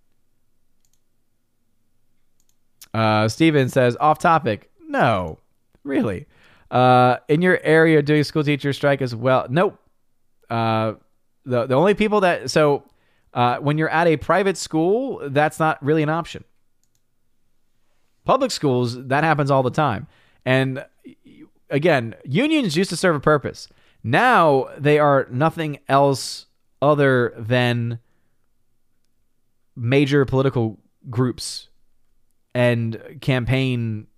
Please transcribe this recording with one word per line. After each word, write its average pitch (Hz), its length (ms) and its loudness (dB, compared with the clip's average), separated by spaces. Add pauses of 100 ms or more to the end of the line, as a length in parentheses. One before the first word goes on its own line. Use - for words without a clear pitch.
(3000)
Uh, 110 360 0
Steven 147 420 0
says, 123 300 0
"Off 151 180 0
topic." 160 520 -2 (160)
No, 120 520 -2 (440)
really. 120 440 -6 (440)
Uh, 127 480 4 (100)
"In 151 120 2
your 180 220 2
area, 160 400 4
doing 147 220 0
school 156 200 -4
teacher 143 300 -2
strike 143 260 0
as 123 140 -4
well?" 123 340 0
Nope. 175 300 0 (720)
Uh, 113 440 -2 (520)
the, 123 180 -2
the 131 100 -2
only 180 200 4
people 208 260 0
that, 139 300 0
so, 147 340 2 (480)
uh, 123 260 0
when 147 200 -2
you're 156 100 -2
at 165 180 0
a 156 120 2
private 185 400 -2
school, 202 720 -2
that's 147 280 0
not 156 240 -2
really 151 200 0
an 147 80 -2
option. 165 340 -8 (1800)
Public 262 240 0
schools, 123 560 -2
that 135 180 0
happens 147 260 0
all 135 120 4
the 123 80 0
time. 135 360 -2 (380)
And, 131 400 -2 (840)
again, 143 440 0 (120)
unions 233 500 0
used 190 140 -2
to 175 60 -6
serve 170 200 0
a 139 40 -4
purpose. - 480 -2 (360)
Now 160 720 2
they 147 220 2
are 143 320 4
nothing 151 480 -4 (100)
else 139 580 0 (360)
other 135 560 2
than 120 600 -2 (1800)
major 135 520 0
political 127 520 -2 (300)
groups 123 600 -6 (840)
and 120 680 -2
campaign 123 840 -2 (120)